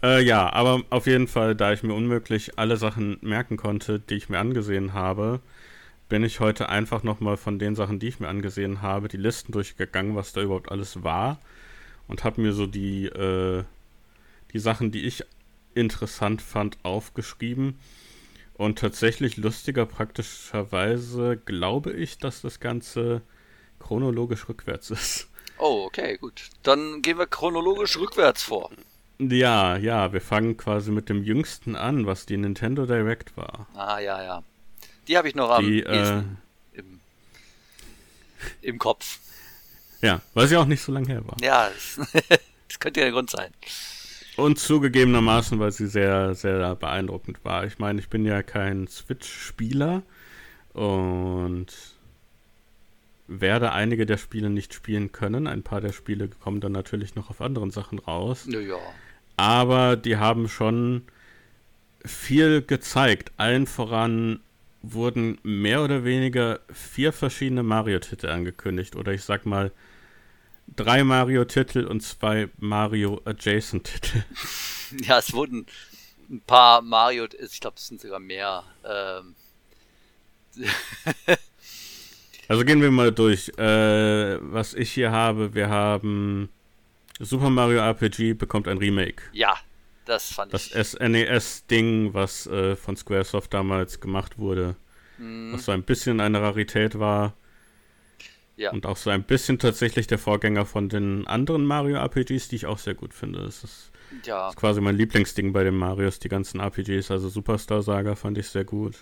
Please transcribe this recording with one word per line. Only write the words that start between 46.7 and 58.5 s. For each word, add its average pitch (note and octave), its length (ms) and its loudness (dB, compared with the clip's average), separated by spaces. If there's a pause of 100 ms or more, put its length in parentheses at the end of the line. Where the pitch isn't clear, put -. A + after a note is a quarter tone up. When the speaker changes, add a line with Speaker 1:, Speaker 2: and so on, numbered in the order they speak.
Speaker 1:
beeindruckend F#2 680 -6
war. F2+ 220 -4
Ich G#2 140 -10
meine, G#2 200 -2
ich G2+ 100 -12
bin G#2+ 140 -2
ja G#2 200 0
kein G2 440 -4
Switch-Spieler C#3 1160 -4 (680)
und F#2 960 -2 (1600)
werde G2 440 2
einige A2 340 2
der G#2+ 120 2
Spiele G#2 340 -4
nicht G2+ 240 -4
spielen G#2 360 -4
können. A#2 360 -4
Ein B2 160 -6
paar G#2 180 -6
der G#2 100 -4
Spiele G2+ 360 -6
kommen G2+ 340 -6
dann G2+ 120 -4
natürlich G2 420 -6
noch G#2+ 160 -10
auf - 100 -14
anderen A#2 300 -4
Sachen G2+ 260 -10
raus. G2 500 -6
Speaker 2:
Ja, A#2 120 -6